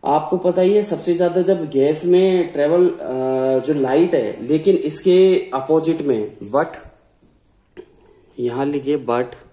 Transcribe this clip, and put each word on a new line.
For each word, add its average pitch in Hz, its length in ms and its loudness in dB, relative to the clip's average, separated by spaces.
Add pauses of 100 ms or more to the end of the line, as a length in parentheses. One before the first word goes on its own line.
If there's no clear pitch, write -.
आपको 151 320 -2
पता 180 260 0
ही 190 120 4
है 208 80 4
सबसे 175 320 -4
ज्यादा 175 280 0
जब 170 280 0
गैस 147 340 0
में 180 480 2
travel, 165 360 2
अ, 131 800 -2
जो 151 80 0
light 143 400 2
है, 113 320 -4
लेकिन 160 300 2
इसके 185 800 2
opposite 156 480 0
में, 113 340 -4 (140)
but 147 260 -2 (1600)
यहां 123 280 -4
लिखिए 143 320 -4
but 120 360 -4 (180)